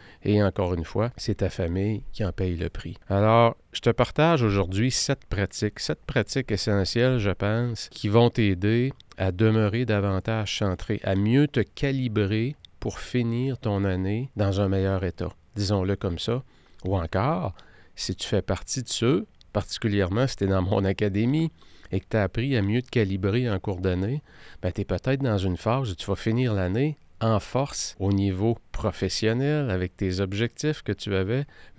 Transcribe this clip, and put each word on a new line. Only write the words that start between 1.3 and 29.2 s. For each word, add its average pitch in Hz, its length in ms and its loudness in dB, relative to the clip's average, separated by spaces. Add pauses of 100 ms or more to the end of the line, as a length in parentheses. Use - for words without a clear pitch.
ta 92 120 0
famille 98 640 -2
qui 113 120 -4
en 90 60 0
paye 92 240 -2
le 82 140 -4
prix. - 300 -10 (100)
Alors, 110 480 4 (160)
je - 80 -10
te 120 100 2
partage 147 540 2
aujourd'hui 101 480 2
sept - 360 -2
pratiques, - 520 -2
sept - 260 -4
pratiques - 460 -2
essentielles, 110 640 0
je 101 120 0
pense, 113 580 -2
qui - 200 -6
vont 117 220 6
t'aider 107 640 2 (260)
à 95 140 0
demeurer 110 540 2
davantage 101 720 0
centré, 101 440 -2
à 98 140 0
mieux 120 320 4
te - 100 -2
calibrer 117 960 0 (240)
pour - 220 -6
finir 123 580 -2
ton 101 260 0
année 98 520 -2
dans 98 240 2
un 101 80 2
meilleur 95 340 0
état, 87 280 -4 (260)
disons-le 98 400 0
comme 87 240 -4
ça. 120 240 -4 (400)
Ou 98 120 0
encore, 104 600 -2 (400)
si - 180 -6
tu - 120 -8
fais 101 140 2
partie - 420 -4
de - 60 -12
ceux, 160 380 0 (260)
particulièrement 101 760 0
si - 100 -6
t'es 101 100 0
dans 95 160 2
mon 101 220 2
académie, 107 640 2 (420)
et 98 60 0
que - 100 -4
t'as 110 140 2
appris 120 340 0
à 107 60 2
mieux 107 200 2
te - 60 -18
calibrer 104 600 2
en 95 80 0
cours 90 220 -4
d'année, 95 420 0 (400)
ben, 90 80 0
t'es 95 140 -4
peut-être 127 360 -2
dans 113 180 2
une 92 180 0
phase 120 340 0
où 87 60 -6
tu - 100 -10
vas 98 80 -2
finir 113 400 0
l'année 104 420 0 (240)
en 113 200 2
force - 580 -4
au 98 140 0
niveau 98 440 2 (140)
professionnel, 117 1000 -2